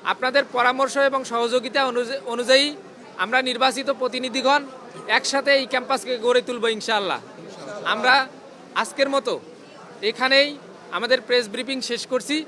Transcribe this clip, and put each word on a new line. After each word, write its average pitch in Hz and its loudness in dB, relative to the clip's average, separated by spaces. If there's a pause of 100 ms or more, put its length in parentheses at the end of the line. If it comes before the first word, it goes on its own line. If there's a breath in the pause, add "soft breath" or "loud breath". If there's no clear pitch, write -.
আপনাদের 247 0
পরামর্শ 254 2
এবং 277 2
সহযোগিতা 233 0
অনুযা-, 247 -2
অনুযায়ী 262 2 (420)
আমরা 220 2
নির্বাচিত 262 0
প্রতিনিধিগণ 254 0 (460)
একসাথে 262 2
এই 277 4
ক্যাম্পাসকে 254 -2
গড়ে 240 2
তুলব 240 -6
ইনশাআল্লাহ। 208 -2 (640)
আমরা 226 4 (600)
আজকের 226 0
মতো 269 0 (680)
এখানেই 269 2 (340)
আমাদের 240 0
প্রেস 240 2
ব্রিফিং 247 -6
শেষ 233 -6
করছি। 285 -2